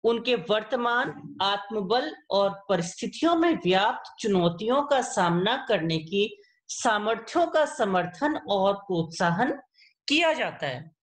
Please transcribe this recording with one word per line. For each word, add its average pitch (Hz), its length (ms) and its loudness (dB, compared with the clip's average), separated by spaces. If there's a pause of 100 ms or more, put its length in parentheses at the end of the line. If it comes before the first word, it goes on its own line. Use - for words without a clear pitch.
उनके 233 320 2
वर्तमान 240 1040 -2
आत्मबल 202 720 -2 (140)
और 196 400 0
परिस्थितियों 202 680 0
में 330 200 2
व्याप्त 190 640 0
चुनौतियों 208 640 2
का 277 180 2
सामना 196 680 0
करने 160 280 0
की 190 460 -2 (240)
सामर्थ्यों 226 800 0
का 311 180 2
समर्थन 202 720 -2 (120)
और 196 240 2
प्रोत्साहन 180 880 -2 (460)
किया 311 260 2
जाता 170 340 -4
है। 135 360 -10